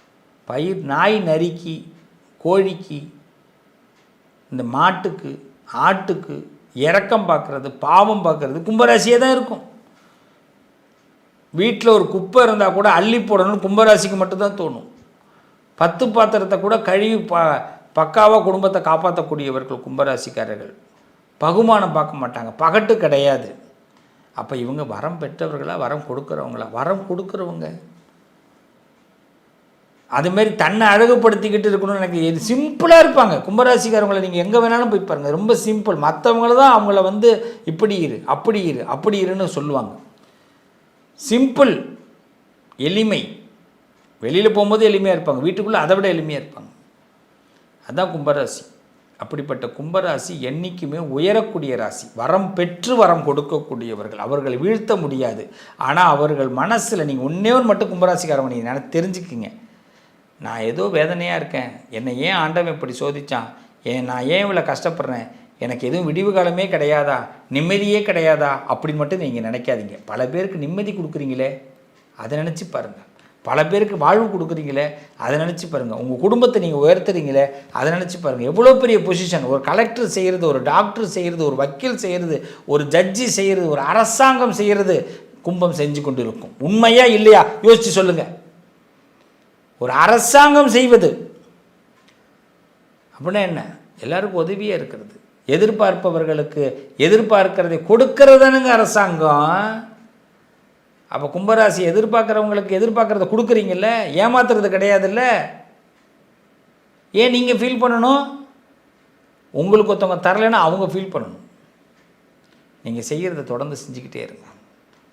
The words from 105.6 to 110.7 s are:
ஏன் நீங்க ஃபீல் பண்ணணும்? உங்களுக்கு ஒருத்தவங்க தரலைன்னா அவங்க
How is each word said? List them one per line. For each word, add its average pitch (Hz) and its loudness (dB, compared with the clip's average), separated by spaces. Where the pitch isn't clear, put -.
ஏன் 240 2
நீங்க 247 0
ஃபீல் 240 -2
பண்ணணும்? 254 2
உங்களுக்கு 202 2
ஒருத்தவங்க 185 -2
தரலைன்னா 214 2
அவங்க 185 0